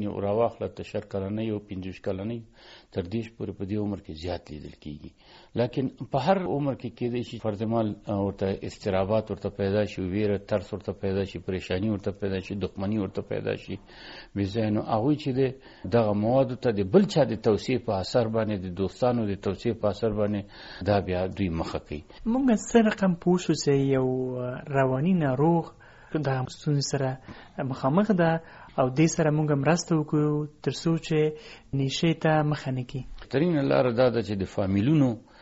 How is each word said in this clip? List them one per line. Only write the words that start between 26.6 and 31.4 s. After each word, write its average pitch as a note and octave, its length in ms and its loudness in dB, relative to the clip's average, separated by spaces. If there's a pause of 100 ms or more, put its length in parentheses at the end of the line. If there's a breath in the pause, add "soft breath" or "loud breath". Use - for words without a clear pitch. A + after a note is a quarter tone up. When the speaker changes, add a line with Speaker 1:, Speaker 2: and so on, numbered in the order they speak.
Speaker 2:
سره C3+ 180 0 (600 loud breath)
مخامخ F3 400 2
ده E3+ 200 4 (480 loud breath)
او C3 100 4
دې D#3 260 4
سره D#3 160 2
موږ D3+ 180 2 (140)
مرسته E3+ 320 2
وکړو D3+ 520 0 (160)
تر C3+ 120 0
څو - 240 0
چې D#3 200 0 (540 loud breath)